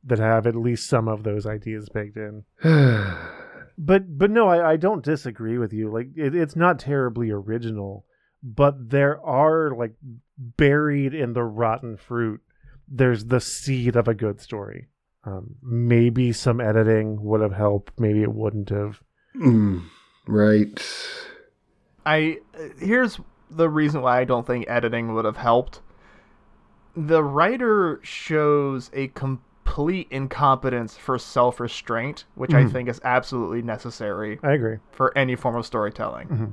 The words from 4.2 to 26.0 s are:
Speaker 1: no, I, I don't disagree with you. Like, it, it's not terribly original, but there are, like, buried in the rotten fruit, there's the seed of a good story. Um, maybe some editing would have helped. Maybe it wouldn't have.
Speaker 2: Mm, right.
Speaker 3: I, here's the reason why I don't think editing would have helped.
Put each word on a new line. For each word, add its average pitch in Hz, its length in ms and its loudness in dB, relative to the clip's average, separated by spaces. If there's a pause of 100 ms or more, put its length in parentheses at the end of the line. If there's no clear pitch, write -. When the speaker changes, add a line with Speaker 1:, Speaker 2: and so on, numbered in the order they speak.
Speaker 1:
no, 220 160 4
I, 170 280 4
I - 20 2
don't 175 280 0
disagree 123 540 -4
with 110 140 -2
you. 107 200 -4
Like, 120 220 -6
it, 151 180 -2
it's 160 220 -2
not 165 240 2
terribly 123 540 -2
original, 104 760 -8 (340)
but 131 500 0
there 143 360 2
are, 151 500 2
like, 117 180 -6 (440)
buried 143 760 2
in 135 200 -4
the 120 100 -2
rotten 113 540 -4
fruit, 117 440 -6 (460)
there's 123 380 2
the 120 160 2
seed 123 560 -2
of 113 100 4
a 113 80 2
good 101 260 -4
story. 104 460 -12 (380)
Um, 98 360 -12
maybe 120 720 4
some 120 280 0
editing 107 640 2
would 107 160 2
have 104 140 0
helped. 104 440 -2
Maybe 107 240 2
it 110 100 0
wouldn't 107 360 -4
have. 101 320 -6 (360)
Speaker 2:
Mm, 107 460 4 (460)
right. 107 520 4 (1300)
Speaker 3:
I, 156 320 2 (400)
here's 226 400 0 (320)
the 165 180 2
reason 151 340 2
why 127 180 4
I 127 40 2
don't 123 220 0
think 123 220 -2
editing 117 460 -2
would 110 100 -2
have 110 140 -2
helped. 120 420 0 (1120)